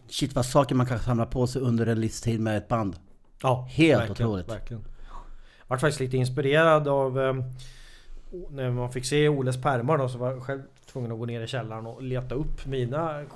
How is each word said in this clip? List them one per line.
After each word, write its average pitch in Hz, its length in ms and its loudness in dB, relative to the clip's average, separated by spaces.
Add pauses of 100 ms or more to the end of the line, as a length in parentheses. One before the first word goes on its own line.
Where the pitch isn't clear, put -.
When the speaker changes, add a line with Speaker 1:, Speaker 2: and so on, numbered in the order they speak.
Speaker 1:
Shit, - 260 -4
vad 123 120 2
saker 139 280 4
man 127 120 4
kan 127 120 -2
samla 117 280 2
på 127 200 0
sig 127 160 -2
under 117 240 2
en 113 140 2
livstid 110 400 -2
med 110 160 0
ett 98 120 -4
band. 107 280 0 (460)
Speaker 2:
Ja, 127 280 0
Speaker 1:
Helt 151 300 6 (100)
Speaker 2:
verkligen, 113 200 0
Speaker 1:
otroligt. 92 200 -2
Speaker 2:
verkligen. 110 340 -8 (760)
Jag - 80 -20
var 127 100 -2
faktiskt 147 220 2
lite 131 160 -2
inspirerad 147 720 4
av, 135 320 2
eh, 131 140 2 (1160)
när 131 200 -4
man 123 220 -2
fick 131 120 -6
se 147 240 4
Oles 127 340 0
pärmar 139 360 2
då, 135 100 2
så 123 100 -6
var 123 120 -2
jag 127 120 -8
själv 135 200 -6 (300)
tvungen 120 200 -6
att 113 60 -8
gå 117 80 -6
ner 117 140 -6
i 113 60 -6
källaren 110 400 -6
och 117 160 -12
leta 127 320 -4
upp 151 320 -4
mina 143 580 -4 (120)